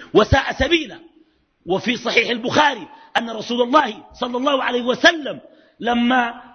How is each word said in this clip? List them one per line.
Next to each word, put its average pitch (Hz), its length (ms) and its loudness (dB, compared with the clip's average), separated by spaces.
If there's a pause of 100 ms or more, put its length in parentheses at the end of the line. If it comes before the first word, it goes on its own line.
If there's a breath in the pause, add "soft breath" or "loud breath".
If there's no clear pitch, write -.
(140)
وساء 240 380 4
سبيلا. 262 480 -2 (680)
وفي 190 320 -2
صحيح 226 320 0
البخاري 247 580 0 (300 loud breath)
أن 233 120 -4
رسول 226 320 -2
الله 240 420 0 (100)
صلى 247 240 -6
الله 269 260 0
عليه 247 180 0
وسلم 254 580 0 (400 soft breath)
لما 240 600 0 (140)